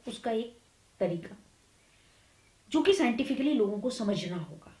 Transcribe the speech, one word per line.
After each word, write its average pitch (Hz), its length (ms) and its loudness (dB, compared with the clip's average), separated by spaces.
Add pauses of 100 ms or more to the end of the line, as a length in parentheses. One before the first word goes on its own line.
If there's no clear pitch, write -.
उसका 233 240 -6
एक 226 260 -4 (420)
तरीका, 170 380 -2 (1300)
जो 320 100 4
कि 381 120 6
scientifically 269 600 2
लोगों 208 260 2
को 247 100 -2
समझना 180 480 -2
होगा। - 320 -12 (120)